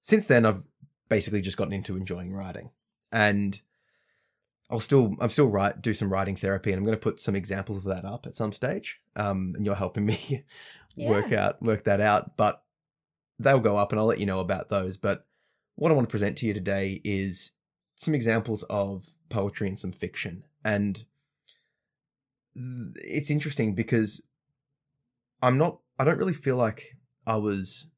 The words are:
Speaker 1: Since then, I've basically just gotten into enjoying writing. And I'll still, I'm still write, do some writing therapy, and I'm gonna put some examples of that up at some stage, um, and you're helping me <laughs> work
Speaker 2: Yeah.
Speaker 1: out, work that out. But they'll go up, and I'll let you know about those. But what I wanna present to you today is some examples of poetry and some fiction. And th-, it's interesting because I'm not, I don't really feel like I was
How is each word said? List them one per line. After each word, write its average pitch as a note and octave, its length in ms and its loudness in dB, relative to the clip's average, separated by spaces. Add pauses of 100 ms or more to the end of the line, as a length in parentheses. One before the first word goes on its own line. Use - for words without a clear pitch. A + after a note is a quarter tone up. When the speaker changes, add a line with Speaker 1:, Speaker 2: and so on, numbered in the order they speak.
Speaker 1:
Since G#3+ 240 4
then, A#2+ 200 6
I've G#2 220 2 (420)
basically G#2+ 320 0
just F#2 160 -6
gotten G2 160 -4
into G2 220 -6
enjoying F#2 380 -8
writing. F#2+ 380 -12 (400)
And G2+ 500 2 (1080)
I'll A#2 100 -4
still, A#2+ 420 4
I'm A#2 80 0
still D3 180 4
write, G2+ 340 0
do A2 120 0
some G2 180 -2
writing F#2+ 240 0
therapy, G2 360 -2
and F#2 80 0
I'm G2+ 40 -2
gonna A2 140 0
put - 240 -4
some G2+ 140 -2
examples F#2+ 420 -6
of F#2 80 -8
that F#2 180 -4
up G2+ 220 -10
at - 100 -14
some G#2+ 160 -4
stage, - 480 -8 (160)
um, F#2+ 400 -2
and G#2 100 -2
you're G2 100 0
helping G2 300 -2
me A2 380 -2 (280)
<laughs> - 260 -20
work G#2+ 320 0
Speaker 2:
Yeah. G2+ 180 2
Speaker 1:
out, - 140 -4
work G#2+ 240 0
that G2+ 160 4
out. G#2 340 2
But - 280 0 (760)
they'll C3+ 220 6
go G#2 160 4
up, G2+ 160 2
and G#2+ 60 2
I'll A2 80 4
let - 120 2
you G2+ 60 0
know F#2+ 160 0
about F#2 260 -2
those. F#2+ 300 -2
But G2+ 280 -2 (500)
what E3 160 0
I D3+ 40 6
wanna B2 120 4
present G#2 320 -2
to A#2+ 80 -4
you G2+ 60 0
today G2 520 -2
is G2 460 -2 (440)
some - 180 -2
examples A2+ 500 0
of G2 480 -4 (180)
poetry G2 400 -2
and G2 100 -8
some F2+ 140 -8
fiction. F2+ 500 -10 (220)
And G#2 400 0 (1500)
th-, B2 400 -10
it's G#2 340 -6
interesting C#3 440 0
because A2 480 0 (1200)
I'm B2+ 160 4
not, E3 220 2 (180)
I C3+ 60 0
don't D#3+ 140 4
really F#3 160 0
feel B2+ 240 -2
like - 400 -2 (280)
I A2 120 0
was G2+ 500 -4 (100)